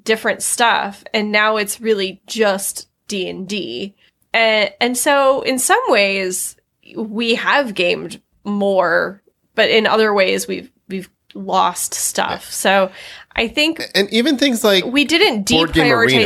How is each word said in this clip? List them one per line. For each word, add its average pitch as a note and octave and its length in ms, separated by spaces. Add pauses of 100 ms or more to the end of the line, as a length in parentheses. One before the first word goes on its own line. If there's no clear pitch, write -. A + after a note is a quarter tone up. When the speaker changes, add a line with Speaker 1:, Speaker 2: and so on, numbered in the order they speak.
Speaker 1:
different A3 400
stuff. - 640 (100)
And G#3+ 160
now G#3+ 280
it's G3+ 220
really G3 460
just G3+ 640 (180)
D F#3 220
and F3 200
D. F#3+ 460 (380)
And, A3 380 (100)
and B3 160
so C#4 460
in C4 160
some G4 280
ways, G3 680 (400)
we A3+ 400
have G#3+ 380
gamed F3 460 (240)
more, F#3 800 (320)
but A3 160
in G#3+ 160
other A3 280
ways, F#3+ 340
we've, - 220 (180)
we've F#3+ 220 (240)
lost F#3 600
stuff. - 500
Speaker 2:
Yeah. - 60
Speaker 1:
So F#3+ 420 (440)
I A3+ 120
think D4+ 340 (120)
Speaker 2:
And G3+ 180
even A#3+ 260
things B3+ 260
like G3 220
Speaker 1:
we C#4 180
didn't A3+ 440
Speaker 2:
Board D#3+ 260
Game D#3+ 120
Speaker 1:
deprioritize C#3 240 (140)